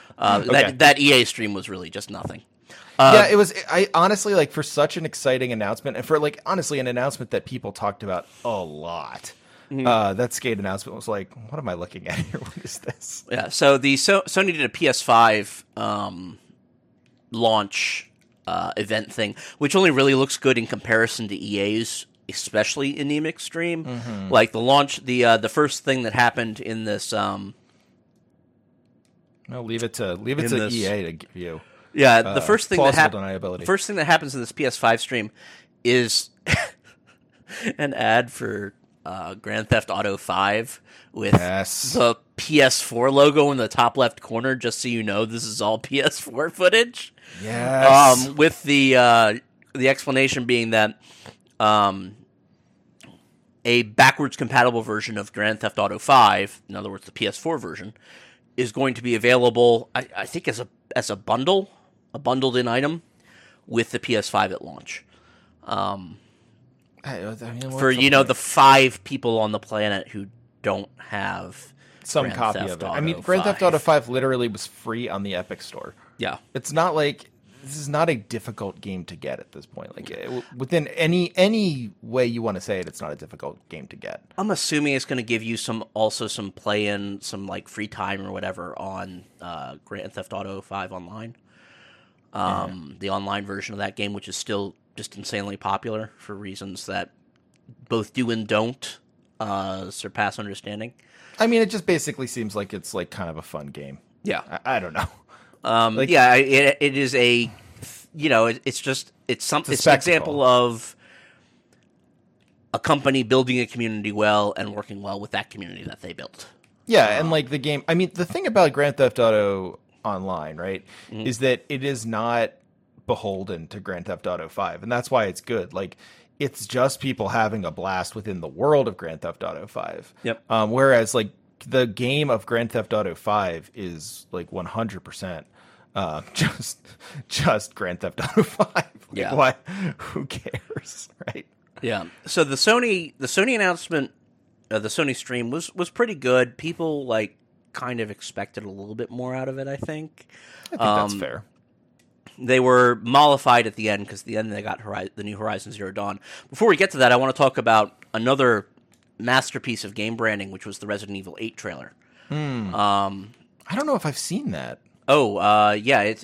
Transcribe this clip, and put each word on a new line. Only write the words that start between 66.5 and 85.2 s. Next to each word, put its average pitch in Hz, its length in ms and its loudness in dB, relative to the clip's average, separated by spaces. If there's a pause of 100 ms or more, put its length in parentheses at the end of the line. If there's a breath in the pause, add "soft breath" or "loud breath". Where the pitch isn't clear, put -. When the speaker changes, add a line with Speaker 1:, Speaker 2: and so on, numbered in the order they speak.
Speaker 2:
I, 131 160 -12
I - 20 -12
mean, 113 380 -12 (100)
what's 131 100 -8
Speaker 1:
for, 131 140 4
Speaker 2:
the 127 80 0
Speaker 1:
you 139 80 6
know, 139 100 8
Speaker 2:
point? 131 100 6
Speaker 1:
the 127 60 0
five 135 680 6
people 120 360 -2
on 107 120 0
the 104 80 -2
planet 104 500 -2
who 98 180 -12 (360)
don't 98 340 -4
have 95 760 -8 (300 soft breath)
Speaker 2:
Some 151 220 -2
Speaker 1:
Grand - 120 -6
Speaker 2:
copy 110 220 0
Speaker 1:
Theft 95 120 -4
Speaker 2:
of 85 100 -10
it. - 60 -6
I - 140 -6
mean, 165 140 -2
Speaker 1:
Auto 175 80 -14
Speaker 2:
Grand 185 200 2
Theft 202 160 0
Speaker 1:
five. 185 80 4
Speaker 2:
Auto 156 120 4
five 143 300 2
literally 127 400 0
was 101 180 -10
free 117 420 -8
on 98 140 -6
the 98 120 -6
Epic 90 260 -8
Store. - 340 -16 (220 soft breath)
Speaker 1:
Yeah. - 220 -8 (140)
Speaker 2:
It's 127 200 -8
not 160 220 0
like, 147 340 -2 (340)
this 135 140 -14
is 147 100 -10
not 151 220 0
a 151 60 0
difficult 107 680 -10
game 92 240 -10
to 87 100 -16
get 69 240 -10
at - 140 -20
this 76 120 -20
point. - 300 -18
Like, - 160 -16
uh, - 120 -12
w-, 123 200 -8 (140)
within 139 320 -2
any, 170 480 2
any 185 540 2 (100)
way 120 240 0
you 117 160 -2
wanna 104 180 -4
say 95 220 -6
it, 85 60 -10
it's - 120 -16
not 76 140 -8
a - 20 -10
difficult 73 420 -14 (120)
game 78 180 -16
to - 80 -20
get. - 260 -14 (160)
Speaker 1:
I'm 208 140 -4
assuming 147 440 0
it's 127 100 -4
gonna 127 180 -4